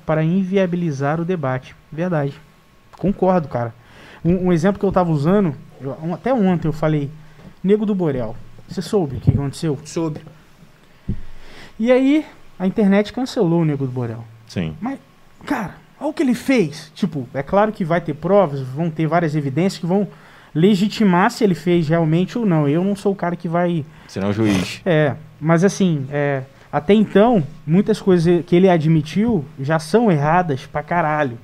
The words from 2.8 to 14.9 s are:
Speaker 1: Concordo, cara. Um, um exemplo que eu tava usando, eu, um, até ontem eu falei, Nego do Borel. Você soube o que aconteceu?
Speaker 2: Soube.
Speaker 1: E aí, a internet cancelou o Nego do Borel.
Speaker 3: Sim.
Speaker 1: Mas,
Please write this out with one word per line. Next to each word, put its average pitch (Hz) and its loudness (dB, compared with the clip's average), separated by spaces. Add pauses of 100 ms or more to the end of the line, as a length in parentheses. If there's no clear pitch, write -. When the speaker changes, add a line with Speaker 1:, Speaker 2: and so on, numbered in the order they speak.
Speaker 1:
Concordo, 185 0
cara. 117 -6 (520)
Um, 180 2
um 180 4
exemplo 190 0
que 208 0
eu 190 0
tava 175 2
usando, 160 2 (260)
eu, 135 -10
um, 170 -6
até 233 -2
ontem 185 0
eu 147 0
falei, 151 -2 (540)
Nego 208 2
do 208 0
Borel. 127 -2 (320)
Você - -8
soube 156 -2
o - -10
que - 2
aconteceu? 143 -2
Speaker 2:
Soube. 160 -6 (1600)
Speaker 1:
E 233 2
aí, 269 4 (340)
a 190 0
internet 202 2
cancelou 180 0
o 160 2
Nego 139 -2
do 123 -4
Borel. 117 -6 (240)
Speaker 3:
Sim. 80 -4
Speaker 1:
Mas, 269 -8 (460)